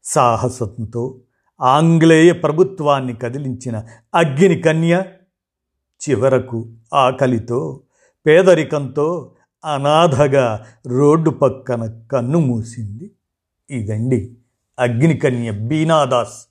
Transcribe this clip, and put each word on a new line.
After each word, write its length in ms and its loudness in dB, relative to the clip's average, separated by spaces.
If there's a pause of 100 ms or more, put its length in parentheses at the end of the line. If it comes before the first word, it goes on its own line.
సాహసంతో 1120 -2 (440)
ఆంగ్లేయ 720 6
ప్రభుత్వాన్ని 800 -2
కదిలించిన 720 -8 (300)
అగ్ని 480 2
కన్య 400 0 (1080)
చివరకు 640 -2 (220)
ఆకలితో, 880 -2 (460)
పేదరికంతో 1040 2 (420)
అనాథగా 920 2 (200)
రోడ్డు 440 2
పక్కన 680 -4 (120)
కన్ను 260 -2
మూసింది. 720 -6 (600)
ఇదండి 600 -4 (460)
అగ్నికన్య 720 0
బీనాదాస్ 1000 -2